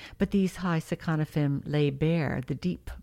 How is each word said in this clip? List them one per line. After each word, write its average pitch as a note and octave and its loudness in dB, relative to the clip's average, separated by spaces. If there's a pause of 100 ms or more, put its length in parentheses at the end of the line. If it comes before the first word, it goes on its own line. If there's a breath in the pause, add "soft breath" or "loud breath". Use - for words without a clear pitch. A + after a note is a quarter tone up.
(180 loud breath)
but G3 2
these F#3+ 2
high E3+ 0
Sekanophim D3+ 0
lay D3 4
bare D#3 0
the D#3 -4
deep - -4 (140)